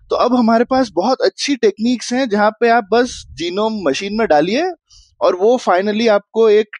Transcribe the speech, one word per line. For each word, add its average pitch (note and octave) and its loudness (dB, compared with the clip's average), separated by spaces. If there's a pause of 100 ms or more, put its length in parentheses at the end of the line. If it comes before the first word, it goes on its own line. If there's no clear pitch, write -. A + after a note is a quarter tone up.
(100)
तो - -2
अब A#3+ 0
हमारे A#3 2
पास C4 -2
बहुत G#3 -2
अच्छी - -2
टेक्निक्स A3+ -2
हैं, C4 -2
जहाँ G#3 0
पे A#3 -2
आप A#3 0
बस A#3+ 0
जीनोम F#3 -4
मशीन G3+ -4
में A3 0
डालिए G3+ 0 (480)
और F#3 2
वो A3+ 2 (100)
finally G#3 0
आपको A3 2
एक G#3+ 4 (140)